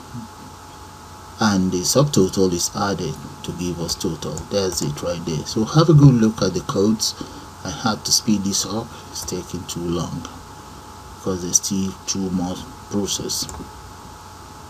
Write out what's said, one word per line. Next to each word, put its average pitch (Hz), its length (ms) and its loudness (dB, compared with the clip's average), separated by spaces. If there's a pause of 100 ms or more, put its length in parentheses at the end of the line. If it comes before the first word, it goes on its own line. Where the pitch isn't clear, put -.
(1400)
and 95 320 4
the 90 80 2
subtotal 95 720 6
is - 240 -2
added 92 380 0 (300)
to - 100 -6
give 90 260 -2
us 78 160 -2
total. - 380 -4 (160)
That's 95 320 0
it - 220 -2
right 85 220 -2
there. 87 200 -2
So 110 200 0
have 165 240 6
a 170 40 10
good 139 220 12
look 110 260 4
at 95 120 2
the 87 80 0
codes. 107 540 2 (500)
I 98 40 -4
had - 360 -2
to - 80 0
speed 104 280 4
this 98 240 0
up. 107 220 -4 (240)
It's - 140 -8
taking 90 420 -6
too - 140 -6
long 85 400 -2 (960)
because 92 260 -2
there's 90 140 0
still 95 340 0 (140)
two 95 260 -2
more 90 240 0 (340)
process. - 560 -2 (1200)